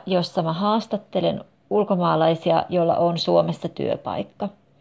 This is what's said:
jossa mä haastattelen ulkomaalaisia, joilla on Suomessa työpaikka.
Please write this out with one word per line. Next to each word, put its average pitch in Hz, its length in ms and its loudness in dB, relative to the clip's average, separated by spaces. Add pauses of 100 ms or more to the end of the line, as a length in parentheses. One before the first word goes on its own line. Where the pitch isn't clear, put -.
jossa 180 360 -2
mä 160 120 -2
haastattelen 202 880 -2 (260)
ulkomaalaisia, 165 1000 2
joilla 170 260 2
on 170 220 2
Suomessa 170 520 0
työpaikka. - 800 -6 (320)